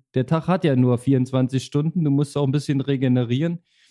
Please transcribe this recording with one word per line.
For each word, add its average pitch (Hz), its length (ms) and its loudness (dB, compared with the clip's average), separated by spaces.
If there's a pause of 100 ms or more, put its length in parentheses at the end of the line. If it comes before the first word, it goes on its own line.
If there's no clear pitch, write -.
(160)
der 131 100 0
Tag 160 220 -2
hat 180 180 0
ja 139 100 2
nur 123 220 4
vierundzwanzig 127 640 0
Stunden, 156 400 -2
du 147 60 0
musst 143 260 0
auch 143 80 0
ein 135 80 0
bisschen 139 300 -2
regenerieren. 131 840 0 (280)